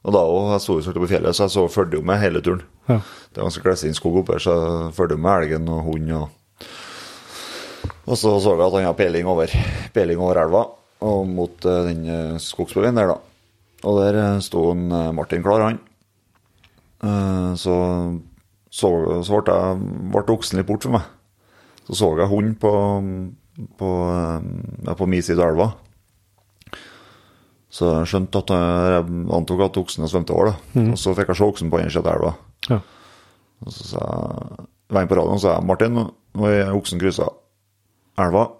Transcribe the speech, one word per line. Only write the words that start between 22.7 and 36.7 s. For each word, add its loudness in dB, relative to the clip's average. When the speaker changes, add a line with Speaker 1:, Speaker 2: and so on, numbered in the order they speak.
Speaker 1:
på, -4
eh, -2
ja, -4
på 0
min 2
side 0
av 4
elva. 2
Så 0
jeg 2
skjønte -2
at, -2
eh, 2
jeg -2
antok 0
at -2
oksen -6
hadde -2
svømt 0
over, 4
da. -2
Speaker 2:
Mhm. 4
Speaker 1:
Og -4
så 0
fikk 0
jeg 0
se 4
oksen 0
på 2
andre -2
siden -2
av 2
elva. 0
Speaker 2:
Ja. 2
Speaker 1:
Og -12
så -16
sa -8
jeg, -8
var 2
jeg 0
på 4
radioen, 2
så -2
sa 4
jeg, -2
"Martin, 2
nå 0
er 2